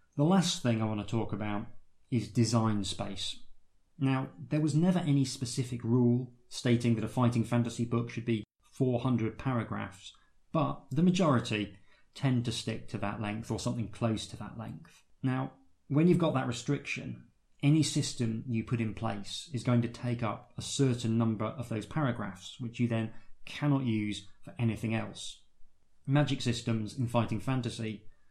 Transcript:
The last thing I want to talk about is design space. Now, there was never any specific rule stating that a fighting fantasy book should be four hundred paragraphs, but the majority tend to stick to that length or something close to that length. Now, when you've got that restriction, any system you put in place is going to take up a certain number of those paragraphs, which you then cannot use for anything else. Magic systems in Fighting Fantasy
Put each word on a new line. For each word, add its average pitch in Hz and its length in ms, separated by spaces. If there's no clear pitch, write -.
The 143 80
last 175 380
thing 113 180
I 110 60
want 107 200
to - 0
talk 110 280
about 104 320
is 117 180
design 110 540
space. 98 540
Now, 135 300
there 151 140
was 147 120
never 180 260
any 139 260
specific 123 580
rule 120 480
stating 120 460
that 110 100
a 113 40
fighting 120 360
fantasy 120 400
book 117 240
should - 160
be 110 180
four 123 380
hundred 110 360
paragraphs, 107 760
but 143 300
the 135 120
majority 131 720
tend 123 320
to 113 60
stick - 360
to - 80
that 104 240
length 107 300
or 107 100
something 120 280
close 110 400
to - 100
that 104 200
length. - 440
Now, 131 300
when 151 200
you've 175 80
got 160 160
that 131 140
restriction, - 800
any 147 200
system 120 680
you 113 160
put 117 160
in 110 140
place 107 580
is 117 100
going 120 200
to 117 60
take 120 340
up - 340
a - 60
certain 120 560
number 110 260
of 131 240
those 107 160
paragraphs, 117 760
which 120 200
you 120 80
then 113 220
cannot 139 400
use 104 420
for - 160
anything 113 360
else. - 460
Magic 139 340
systems 113 580
in 123 80
Fighting 113 320
Fantasy 113 640